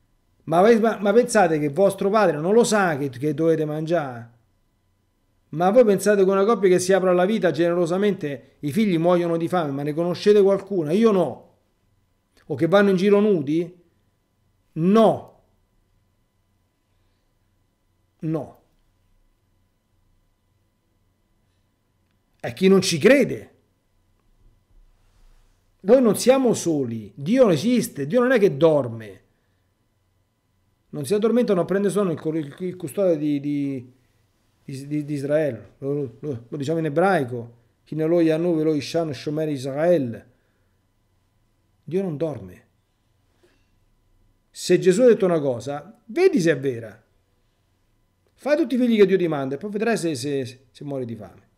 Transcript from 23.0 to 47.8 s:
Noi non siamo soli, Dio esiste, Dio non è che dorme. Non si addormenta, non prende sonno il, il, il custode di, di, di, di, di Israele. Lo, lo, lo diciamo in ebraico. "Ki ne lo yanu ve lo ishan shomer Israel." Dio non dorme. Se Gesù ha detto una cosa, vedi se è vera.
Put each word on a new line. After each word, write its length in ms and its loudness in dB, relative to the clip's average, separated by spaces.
Noi 200 6
non 140 4
siamo 380 2
soli, 600 -4
Dio 340 2
esiste, 580 -2
Dio 140 0
non 100 2
è 80 4
che 160 2
dorme. 680 0
Non 160 -10
si 80 -4
addormenta, 400 0
non 120 0
prende 240 -2
sonno 220 -2
il, 240 -6
il, 240 -8
il 180 -8
custode 400 -2
di, 240 -2
di, 520 -8
di, 240 -14
di, 180 -6
di 80 -10
Israele. 680 -4
Lo, 400 -6
lo, 280 -10
lo 100 -12
diciamo 220 -4
in 60 -4
ebraico. 680 -2
"Ki 100 -16
ne 120 -4
lo 160 2
yanu 340 0
ve 80 -2
lo 100 0
ishan 400 -4
shomer 360 -6
Israel." 760 -2
Dio 180 -4
non 140 -6
dorme. 500 -10
Se 300 0
Gesù 220 2
ha 60 6
detto 180 4
una 160 0
cosa, 640 -8
vedi 340 0
se 120 2
è 60 -2
vera. 460 -10